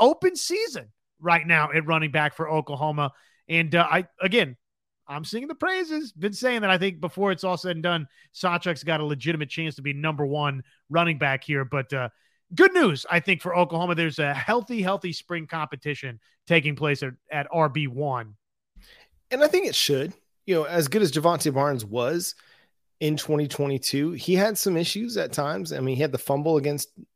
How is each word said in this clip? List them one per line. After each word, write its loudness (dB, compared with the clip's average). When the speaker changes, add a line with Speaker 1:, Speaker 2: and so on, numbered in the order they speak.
Speaker 1:
open 6
season -4
right 2
now 4
at 0
running 0
back 2
for -4
Oklahoma. -2
And, 0
uh, 6
I, 2
again, 2
I'm -10
singing -8
the -8
praises, -4
been -6
saying -2
that 2
I 4
think -2
before -2
it's -4
all 0
said -6
and -8
done, -2
Sawchuk's -2
got 0
a -2
legitimate -4
chance -6
to -16
be -4
number -2
one -2
running 2
back 0
here. -2
But, -4
uh, -4
good 8
news, 4
I 2
think, 0
for -4
Oklahoma. 2
There's -2
a 0
healthy, -2
healthy -2
spring -8
competition -8
taking 4
place -2
at, -8
at -4
R 2
B -2
one. -6
Speaker 2:
And 4
I 4
think 2
it -4
should. 0
You 0
know, 4
as 0
good 2
as 4
Javonte 2
Barnes 0
was -2
in 0
twenty 0
twenty-two, -2
he 0
had 2
some 0
issues -2
at -4
times. -4
I -6
mean, 0
he 2
had 0
the -4
fumble 0
against, -2